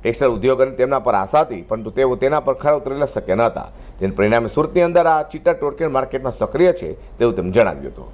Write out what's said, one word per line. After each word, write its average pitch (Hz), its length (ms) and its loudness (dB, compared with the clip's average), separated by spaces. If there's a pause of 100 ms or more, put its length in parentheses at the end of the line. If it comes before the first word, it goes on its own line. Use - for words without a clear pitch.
ટેક્સટાઇલ 120 280 2
ઉદ્યોગ 127 300 2
અને 135 100 2
તેમના 131 280 0
પર 117 140 0
આશા 98 260 2
હતી, 113 220 -2
પરંતુ 110 280 -6
તેઓ 127 260 0
તેના 143 240 2
પર 135 140 -2
ખરા 147 200 2
ઉતરેલા 139 320 -2
શક્ય 95 300 -2
ન 110 60 0
હતા, - 300 -2 (280)
જેને 95 160 -2
પરિણામે 110 320 2
સુરતની 160 340 0
અંદર 170 240 4
આ 160 160 2
ચીટર 165 320 -2
ટોળકી 147 320 -4
માર્કેટમાં 135 460 -2
સક્રિય 165 420 2
છે 80 200 -6
તેવું - 420 -2
તેમ 90 160 -4
જણાવ્યું 78 420 0
હતું. 67 200 -18